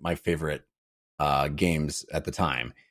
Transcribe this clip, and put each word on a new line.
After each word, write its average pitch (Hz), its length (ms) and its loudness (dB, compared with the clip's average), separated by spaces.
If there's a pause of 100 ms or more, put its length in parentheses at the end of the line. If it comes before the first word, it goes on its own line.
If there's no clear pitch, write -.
my 85 140 -2
favorite, 78 480 -2 (560)
uh, 73 300 4
games 78 600 0
at 80 140 -2
the - 60 -6
time. 64 420 -2 (180)